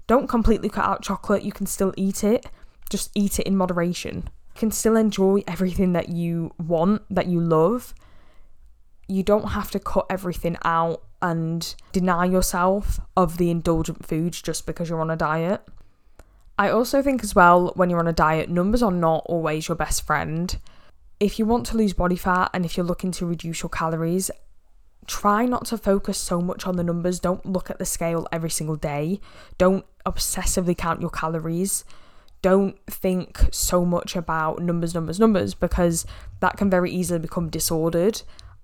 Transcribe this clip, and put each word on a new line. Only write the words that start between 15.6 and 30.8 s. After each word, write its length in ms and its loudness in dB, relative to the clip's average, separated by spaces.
I 100 4
also 320 2
think 220 0
as 100 -6
well, 420 8
when 140 4
you're 80 2
on 100 0
a 60 0
diet, 360 2
numbers 340 2
are 80 4
not 340 2
always 420 -2
your 80 -2
best 300 -4
friend. 500 -2
If 200 0
you 80 0
want 200 0
to 100 -2
lose 160 2
body 240 2
fat 360 0
and 120 -2
if 120 -6
you're 80 -2
looking 280 -4
to 120 -6
reduce 380 -6
your 60 -8
calories, 600 -2
try 380 0
not 200 -2
to 120 -4
focus 400 0
so 240 -2
much 260 -4
on 80 -2
the 80 -2
numbers. 360 -2
Don't 260 -2
look 260 -4
at 80 -12
the 60 -6
scale 460 -4
every 180 -4
single 260 -4
day. 440 -4
Don't 280 4
obsessively 720 0
count 240 -2